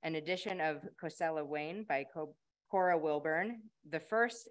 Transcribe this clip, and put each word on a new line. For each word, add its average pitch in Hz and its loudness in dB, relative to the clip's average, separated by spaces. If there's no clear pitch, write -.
an 160 -2
edition 180 -2
of 156 0
Cosella 160 -2
Wayne 151 -4
by 139 0
Co-, 156 -8
Cora 180 6
Wilburn, 160 0
the 160 -4
first 233 0